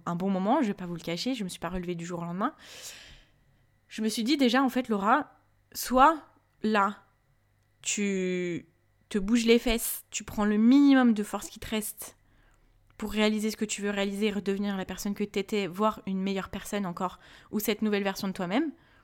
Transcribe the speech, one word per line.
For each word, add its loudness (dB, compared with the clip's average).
un -4
bon -2
moment, 2
je 2
vais -2
pas -8
vous -8
le -12
cacher, -4
je -6
me -6
suis -12
pas -6
relevée -6
du -10
jour -8
au -8
lendemain. -4
Je -10
me 0
suis -2
dit 2
déjà, 4
en 2
fait, -2
Laura, 2
soit 4
là, 0
tu -2
te -4
bouges 2
les 8
fesses, -4
tu -10
prends -2
le 2
minimum 8
de 0
force -8
qui -18
te -12
reste -8
pour -6
réaliser 2
ce -6
que -2
tu -8
veux -4
réaliser, -2
redevenir -4
la -6
personne -6
que -4
t'étais, -2
voire -2
une -4
meilleure -4
personne -6
encore, -6
ou -2
cette -2
nouvelle 0
version -2
de -4
toi-même, -2